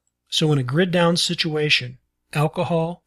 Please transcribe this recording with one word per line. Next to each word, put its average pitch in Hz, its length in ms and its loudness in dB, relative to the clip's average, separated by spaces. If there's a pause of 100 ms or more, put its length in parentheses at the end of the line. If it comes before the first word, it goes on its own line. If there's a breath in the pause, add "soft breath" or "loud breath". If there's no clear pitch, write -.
(300)
So 165 220 2
in 147 60 4
a 131 60 0
grid 160 280 0
down 170 240 4
situation, 151 800 -2 (360)
alcohol, 165 720 -2